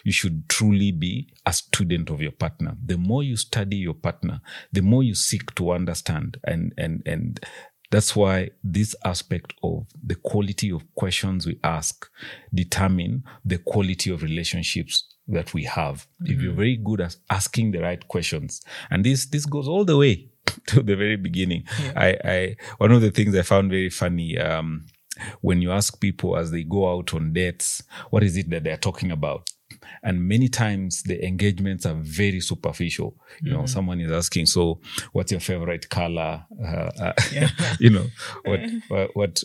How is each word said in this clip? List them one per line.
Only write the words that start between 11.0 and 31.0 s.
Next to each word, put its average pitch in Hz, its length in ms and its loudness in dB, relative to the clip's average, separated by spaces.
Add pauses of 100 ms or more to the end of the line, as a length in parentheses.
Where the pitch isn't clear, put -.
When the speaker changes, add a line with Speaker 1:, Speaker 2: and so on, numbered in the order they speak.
Speaker 1:
we 85 160 -6
ask - 460 -4 (460)
determine 95 680 2 (220)
the 90 140 0
quality 95 520 0
of 82 120 -4
relationships 85 840 -2 (240)
that 82 240 -2
we 76 120 -2
have. 73 420 -4 (180)
If 135 160 0
you're 123 120 -2
Speaker 2:
Mm-hmm. - 40 -4
Speaker 1:
very 123 200 2
good 107 260 -2
at 85 140 -6 (120)
asking 107 440 0
the 87 80 -4
right 85 280 -4
questions, 78 540 -4 (280)
and 92 140 4
this, 131 220 2
this 147 180 -2
goes 143 240 -4
all 196 160 2
the 160 140 6
way 135 320 6 (160)
<laughs> - 220 -12
to 135 140 6
the 101 140 2
very 104 200 0
beginning. 90 480 -2 (180)
Speaker 2:
Yeah. 135 120 -4
Speaker 1:
I, 92 300 4
I, 92 320 -2 (220)
one 117 140 8
of 117 100 10
the 107 80 4
things 101 260 2
I 90 60 4
found 98 280 4
very 95 200 0
funny, 85 480 -2
um, 80 480 -4 (540)
when 90 220 2
you 90 100 0
ask 101 260 0
people 92 380 0
as 85 140 -2
they 82 120 -2
go 90 320 2
out 87 200 -4
on 78 180 0
dates, 87 500 -2 (280)
what 98 120 4
is 92 140 4
it 85 140 -2
that 82 140 -2
they're 80 120 -2
talking 90 340 -2
about? 76 380 -4 (540)
And 90 260 0
many 123 200 4
times 101 560 -2